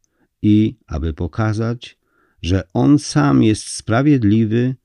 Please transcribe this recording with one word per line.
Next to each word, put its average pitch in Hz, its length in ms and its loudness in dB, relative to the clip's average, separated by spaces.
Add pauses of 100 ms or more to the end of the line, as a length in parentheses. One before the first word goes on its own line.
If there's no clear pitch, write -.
(420)
i 107 340 2 (120)
aby 78 260 -6
pokazać, 110 840 -6 (440)
że 90 220 -2 (100)
On 139 260 4
sam 139 440 2
jest 107 240 0
sprawiedliwy 117 1160 0